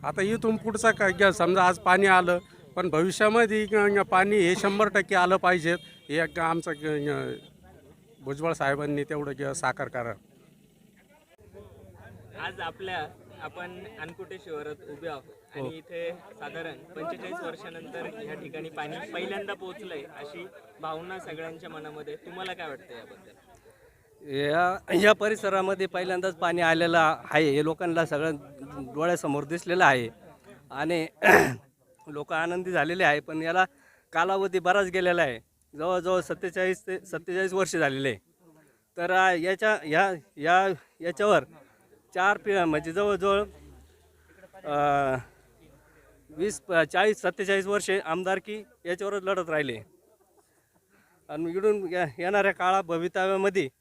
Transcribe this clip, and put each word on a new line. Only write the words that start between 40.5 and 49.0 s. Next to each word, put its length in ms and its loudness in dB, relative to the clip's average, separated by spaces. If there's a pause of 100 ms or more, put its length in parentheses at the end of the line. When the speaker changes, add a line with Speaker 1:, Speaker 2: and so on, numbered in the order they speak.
Speaker 4:
याच्यावर 420 4 (720)
चार 240 2
पि-, 280 2
म्हणजे 260 0
जवळजवळ, 520 2 (1200)
अ, 520 2 (1120)
वीस, 400 -6
अ, 140 4
चाळीस, 340 2
सत्तेचाळीस 480 -2
वर्षे 340 0
आमदारकी 640 -4 (220)
याच्यावरच 380 -4